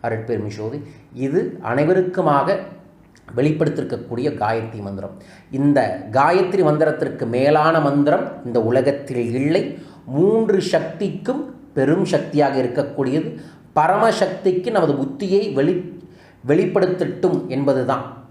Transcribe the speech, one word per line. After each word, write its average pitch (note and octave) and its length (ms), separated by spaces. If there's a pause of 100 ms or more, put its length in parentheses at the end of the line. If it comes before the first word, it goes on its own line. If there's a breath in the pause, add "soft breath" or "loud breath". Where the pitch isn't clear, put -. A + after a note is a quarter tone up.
அருட்பெருஞ்சோதி. A2 760 (320 loud breath)
இது C3+ 500
அனைவருக்குமாக D#3+ 960 (760)
வெளிப்படுத்திருக்கக்கூடிய C#3 800
காயத்ரி A2+ 680
மந்திரம். G2 300 (400 loud breath)
இந்த C3+ 600
காயத்ரி F#3 520
மந்திரத்திற்கு D3+ 640
மேலான D3+ 540
மந்திரம் C#3+ 640
இந்த A#2+ 160
உலகத்தில் B2 720
இல்லை. D#3 460 (260 loud breath)
மூன்று G3 560
சக்திக்கும் G3+ 920 (180)
பெரும் D3 320
சக்தியாக C#3 560
இருக்கக்கூடியது C#3 760 (380 loud breath)
பரமசக்திக்கு F#3 960
நமது E3 220
புத்தியை F3+ 600
வெளி-, E3 460 (480 loud breath)
வெளிப்படுத்தட்டும் F3+ 1000
என்பதுதான். C3 540 (300)